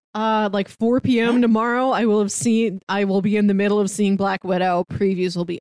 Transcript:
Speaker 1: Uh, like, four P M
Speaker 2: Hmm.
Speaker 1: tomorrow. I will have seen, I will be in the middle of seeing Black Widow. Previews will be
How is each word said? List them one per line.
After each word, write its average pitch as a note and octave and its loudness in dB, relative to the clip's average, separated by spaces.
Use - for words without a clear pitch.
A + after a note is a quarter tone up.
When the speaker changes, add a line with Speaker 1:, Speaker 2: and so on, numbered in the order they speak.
Speaker 1:
Uh, G#3+ 0
like, G3+ -2
four A#3+ 0
P B3 2
M A#3 2
Speaker 2:
Hmm. B3 4
Speaker 1:
tomorrow. A#3+ 2
I A3 0
will G#3+ 2
have G3+ -2
seen, A3 0
I G3+ -2
will G3 0
be G#3 0
in G#3 2
the G3+ 2
middle G3+ 2
of G3 0
seeing G3 0
Black F#3+ -2
Widow. F3+ 0
Previews F3+ -2
will F3 -4
be E3+ -8